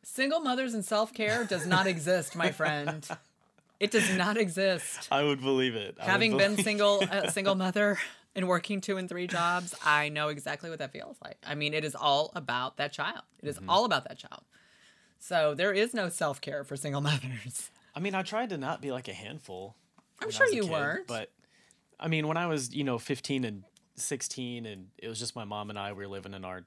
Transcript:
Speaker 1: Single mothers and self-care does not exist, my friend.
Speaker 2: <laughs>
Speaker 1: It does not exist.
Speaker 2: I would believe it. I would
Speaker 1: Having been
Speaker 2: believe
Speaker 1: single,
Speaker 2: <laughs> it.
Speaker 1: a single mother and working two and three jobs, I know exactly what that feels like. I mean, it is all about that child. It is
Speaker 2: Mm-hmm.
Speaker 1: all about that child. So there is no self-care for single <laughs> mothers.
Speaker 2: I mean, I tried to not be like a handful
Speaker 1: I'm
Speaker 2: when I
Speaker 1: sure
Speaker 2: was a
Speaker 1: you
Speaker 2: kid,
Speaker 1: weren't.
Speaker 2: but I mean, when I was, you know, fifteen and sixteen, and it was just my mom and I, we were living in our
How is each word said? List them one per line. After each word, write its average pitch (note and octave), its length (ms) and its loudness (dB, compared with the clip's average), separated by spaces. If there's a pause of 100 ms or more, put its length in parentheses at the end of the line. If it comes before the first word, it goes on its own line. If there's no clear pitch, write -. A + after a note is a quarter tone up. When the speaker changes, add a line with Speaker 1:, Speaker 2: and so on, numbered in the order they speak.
Speaker 1:
Single C#4 360 0
mothers B3+ 340 0
and G#3+ 100 -2
self-care A3 640 2
does F3+ 220 -2
not F#3 200 6
exist, E3+ 480 0
my E3 160 2
friend. D3+ 600 -2
Speaker 2:
<laughs> - 40 -8 (640)
Speaker 1:
It G#3 120 2
does F#3 240 4
not F#3 220 2
exist. F#3 760 0
Speaker 2:
I C#3 120 4
would C#3+ 180 2
believe C3 340 4
it. G2+ 240 -6
I - 60 -8
would - 60 0
Speaker 1:
Having G3+ 260 4
been G3 140 6
Speaker 2:
believe G3+ 120 2
Speaker 1:
single, G3+ 380 4
Speaker 2:
<laughs> - 0 -
it. F#3+ 100 2
Speaker 1:
a G3 200 0
single G3 240 2
mother G3 420 2 (360)
and F#3 140 -2
working F3+ 320 2
two G3 160 -2
and F#3 140 -6
three F3+ 180 -4
jobs, F3 560 0
I D3 240 4
know D3+ 220 0
exactly D3 400 -6
what D#3+ 100 -10
that C3+ 140 -6
feels - 280 -12
like. - 240 -14
I D3 100 -6
mean, D3 180 -2
it D#3 100 0
is D3+ 100 -4
all D3 400 4
about B2+ 440 -4
that D3 160 -2
child. E3 300 -6 (180)
It D3 80 -6
is - 80 -6
Speaker 2:
Mm-hmm. F#2+ 120 -10
Speaker 1:
all F#3+ 140 8
about E3 240 2
that C3 100 -12
child. - 260 -18 (760)
So D#3 340 4
there F#3 200 2
is G#3+ 200 4
no G3+ 140 0
self-care D3 560 -2
for C#3 140 -6
single C#3+ 240 -2
<laughs> D3 80 2
mothers. B2+ 640 -4 (220)
Speaker 2:
I C#3+ 60 -8
mean, F#3+ 160 -2
I F#3+ 60 2
tried G#3+ 300 -2
to E3+ 60 -4
not C3+ 240 -4
be C3+ 120 -4
like B2+ 160 -8
a G2+ 40 -10
handful G2+ 600 -12 (460)
Speaker 1:
I'm A4 60 -6
Speaker 2:
when G#4+ 80 -6
I - 20 -4
Speaker 1:
sure C#5 80 6
Speaker 2:
was A4 80 4
a - 20 2
Speaker 1:
you A3+ 80 0
Speaker 2:
kid, E3+ 80 0
Speaker 1:
weren't. D#3 360 -2
Speaker 2:
but A2+ 240 -6 (720)
I D#3+ 60 -2
mean, D#3 180 0
when D#3+ 100 0
I E3+ 100 0
was, C3 280 -2
you C#3+ 80 -2
know, B2 160 0
fifteen C3+ 460 -2
and G2+ 180 -8 (320)
sixteen, B2 720 -6
and G2 320 -12
it - 100 -12
was A2 120 -8
just A#2 160 -8
my A2+ 100 -8
mom G#2 260 -6
and G#2 80 -8
I, G2+ 140 -6
we G2 120 -10
were G2 60 -10
living G2 220 -10
in F#2+ 120 -12
our F#2 220 -10